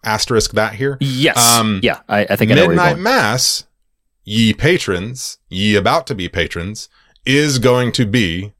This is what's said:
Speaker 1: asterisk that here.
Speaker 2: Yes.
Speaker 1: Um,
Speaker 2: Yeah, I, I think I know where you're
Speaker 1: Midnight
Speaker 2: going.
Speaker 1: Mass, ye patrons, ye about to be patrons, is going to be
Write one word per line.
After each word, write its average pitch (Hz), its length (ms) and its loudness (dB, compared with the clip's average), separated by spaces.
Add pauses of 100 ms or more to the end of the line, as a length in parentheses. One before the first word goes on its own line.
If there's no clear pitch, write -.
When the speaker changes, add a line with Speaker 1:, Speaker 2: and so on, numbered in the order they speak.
Speaker 1:
asterisk 127 500 -2
that 107 220 0
here. 135 240 -4
Speaker 2:
Yes. 135 380 0 (200)
Speaker 1:
Um, 107 260 0
Speaker 2:
Yeah, - 240 0
I, 104 220 0
I 101 80 0
think 107 140 2
I - 40 4
know 151 120 6
where - 80 2
you're 175 80 2
Speaker 1:
Midnight 175 100 2
Speaker 2:
going. 180 100 -8
Speaker 1:
Mass, 139 640 0 (580)
ye 107 300 2
patrons, 123 840 -2 (120)
ye 101 260 0
about 113 320 0
to - 80 -6
be 90 140 -6
patrons, 87 600 -6 (360)
is 139 340 2
going 123 320 2
to 120 140 0
be 98 540 -2